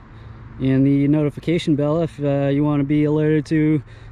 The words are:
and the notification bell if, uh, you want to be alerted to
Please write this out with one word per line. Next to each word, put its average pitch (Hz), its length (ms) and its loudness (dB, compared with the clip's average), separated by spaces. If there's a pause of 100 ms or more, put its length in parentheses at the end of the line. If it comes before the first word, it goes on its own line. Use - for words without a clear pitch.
(600)
and 131 260 2
the 139 220 2
notification 151 680 0
bell 147 260 0
if, - 180 -6
uh, 139 280 0
you 143 160 0
want 147 160 0
to 139 40 0
be 151 200 0
alerted 151 420 2
to 151 360 0 (300)